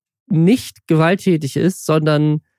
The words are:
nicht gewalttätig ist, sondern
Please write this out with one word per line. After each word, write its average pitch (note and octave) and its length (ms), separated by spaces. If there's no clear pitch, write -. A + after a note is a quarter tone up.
nicht F3+ 600
gewalttätig D#3+ 680
ist, - 280
sondern D3+ 560